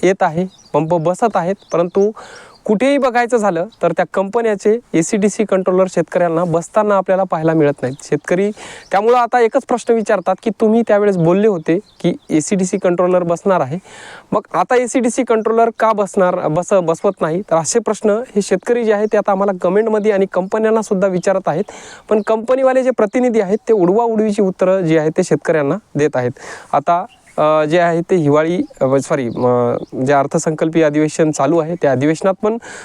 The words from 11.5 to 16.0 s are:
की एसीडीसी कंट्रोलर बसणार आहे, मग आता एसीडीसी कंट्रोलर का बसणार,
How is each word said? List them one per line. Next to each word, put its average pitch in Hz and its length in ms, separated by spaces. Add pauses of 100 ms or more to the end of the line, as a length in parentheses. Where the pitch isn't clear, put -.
की - 360 (160)
एसीडीसी 185 480
कंट्रोलर 180 440
बसणार 170 380
आहे, 143 180 (540)
मग 208 80 (140)
आता 269 220
एसीडीसी 247 480
कंट्रोलर 226 540
का 220 140
बसणार, 180 560